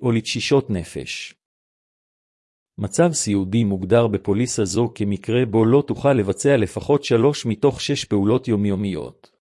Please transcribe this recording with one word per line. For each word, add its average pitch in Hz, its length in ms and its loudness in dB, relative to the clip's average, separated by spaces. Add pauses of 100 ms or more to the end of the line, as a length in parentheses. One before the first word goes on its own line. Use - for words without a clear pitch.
או 123 100 2
לתשישות 117 580 0
נפש. - 640 -8 (1400)
מצב 165 340 2
סיעודי 101 520 0
מוגדר 98 420 2
בפוליסה 104 580 -2
זו 113 300 0
כמקרה 110 520 -2
בו 110 180 2
לא 135 220 4
תוכל 135 260 0
לבצע 123 440 2
לפחות 123 480 0
שלוש 127 420 2
מתוך 117 340 0
שש - 240 -4
פעולות 107 440 0
יומיומיות, 98 840 -4 (280)